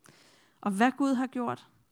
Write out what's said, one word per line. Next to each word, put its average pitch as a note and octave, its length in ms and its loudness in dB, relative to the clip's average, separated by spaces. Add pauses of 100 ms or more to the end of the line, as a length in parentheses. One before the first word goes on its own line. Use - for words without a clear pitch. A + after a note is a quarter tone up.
(600)
og G3+ 100 -2
hvad A3+ 220 2
Gud C4+ 220 0
har B3+ 120 -2
gjort, A#3+ 420 -8 (240)